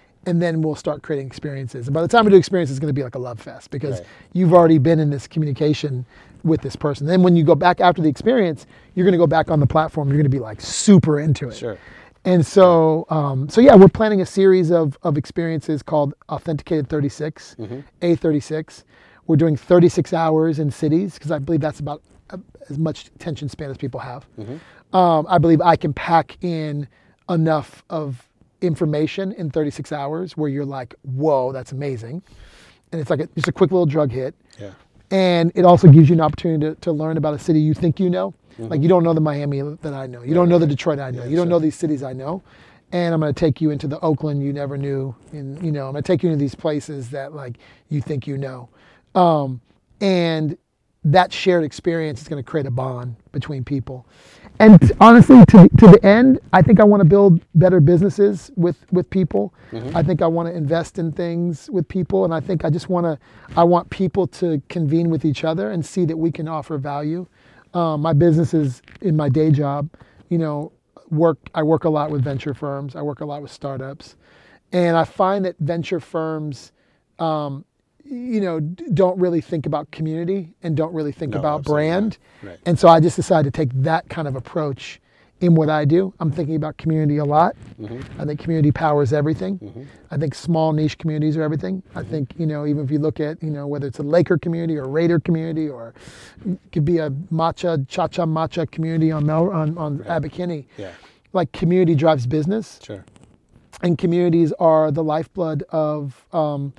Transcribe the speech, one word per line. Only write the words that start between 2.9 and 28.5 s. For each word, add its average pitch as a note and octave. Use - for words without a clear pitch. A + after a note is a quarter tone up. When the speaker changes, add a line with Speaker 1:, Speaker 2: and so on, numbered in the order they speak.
Speaker 1:
be C#3
like A#2+
a C3+
love B2
fest -
because C3+
Speaker 2:
Right. -
Speaker 1:
you've F3+
already E3
been D#3+
in D3+
this C#3+
communication D3
with D#3
this C3
person. C#3+
Then F3+
when F3+
you D#3+
go D#3+
back F3
after F3+
the D#3
experience, F#3+
you're F#3
gonna F#3
go E3+
back D#3+
on D#3
the C#3
platform. D#3
You're C#3+
gonna D3
be, C3+
like, A2
super D#3+
into D3
it. A2
Speaker 2:
Sure. A2
Speaker 1:
And F3+
so, E3
um, C#3+
so A3+
yeah, B3+
we're F#3+
planning G#3+
a E3+
series F#3
of, D#3+
of D#3
experiences D#3
called C#3+
Authenticated D3+
thirty-six, C#3
Speaker 2:
Mm-hmm. A#2
Speaker 1:
A F3
thirty-six. D#3
We're D#3+
doing D#3
thirty-six F3
hours D#3+
in D3+
cities D#3+
'cause D3
I D#3
believe D3
that's D3+
about, D3
uh, G3+
as C#3+
much D#3+
attention D3
span C#3
as -
people C3+
have. B2
Speaker 2:
Mm-hmm. B2+
Speaker 1:
Um, E3+
I F3+
believe D#3+
I E3+
can D3+
pack -
in D#3
enough D#3+
of D3